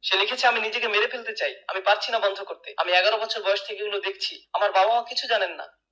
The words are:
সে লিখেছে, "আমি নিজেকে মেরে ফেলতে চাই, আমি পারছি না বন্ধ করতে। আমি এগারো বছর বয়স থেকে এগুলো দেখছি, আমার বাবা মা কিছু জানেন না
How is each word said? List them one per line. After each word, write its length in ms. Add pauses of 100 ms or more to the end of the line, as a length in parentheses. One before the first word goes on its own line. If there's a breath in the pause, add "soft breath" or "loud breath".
সে 140
লিখেছে, 300
"আমি 140
নিজেকে 280
মেরে 200
ফেলতে 280
চাই, 180 (140)
আমি 120
পারছি 320
না 60
বন্ধ 240
করতে। 340
আমি 160
এগারো 240
বছর 260
বয়স 240
থেকে 160
এগুলো 180
দেখছি, 520
আমার 200
বাবা 220
মা 80
কিছু 240
জানেন 240
না 280 (140)